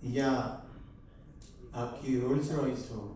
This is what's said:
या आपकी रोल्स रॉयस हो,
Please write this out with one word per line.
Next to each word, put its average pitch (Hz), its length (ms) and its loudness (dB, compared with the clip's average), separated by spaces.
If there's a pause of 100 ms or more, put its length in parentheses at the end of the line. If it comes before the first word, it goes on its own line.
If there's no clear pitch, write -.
या 135 260 4 (1400)
आपकी 123 460 0
रोल्स 147 320 4
रॉयस 131 400 2
हो, 110 60 -4 (180)